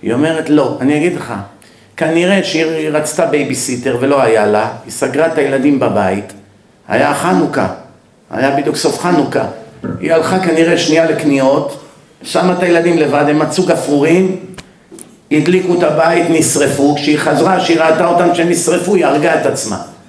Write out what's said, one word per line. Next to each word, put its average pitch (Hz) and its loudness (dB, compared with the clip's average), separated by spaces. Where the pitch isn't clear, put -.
היא 110 -4
אומרת, 156 0
"לא, 135 2
אני 143 2
אגיד 160 0
לך, 127 -8
כנראה 175 0
שהיא 160 -2
רצתה 151 -2
בייביסיטר 127 -2
ולא 139 2
היה 110 4
לה, 107 0
היא 107 -14
סגרה 139 -2
את 160 -2
הילדים 135 2
בבית, 98 -2
היה 139 0
חנוכה, 165 -2
היה 131 -2
בדיוק 139 -2
סוף - -2
חנוכה, 147 0
היא 165 0
הלכה 165 2
כנראה 165 2
שנייה 165 2
לקניות, 143 0
שמה 180 0
את 180 -2
הילדים 170 2
לבד, 143 2
הם 151 2
מצאו 151 0
גפרורים, 151 2
הדליקו 175 2
את - 2
הבית, 165 2
נשרפו, 143 2
כשהיא 151 0
חזרה, 170 0
כשהיא 165 0
ראתה 160 2
אותם 175 2
שהם 170 0
נשרפו, 175 0
היא 170 2
הרגה 151 2
את 156 -2
עצמה." 110 -4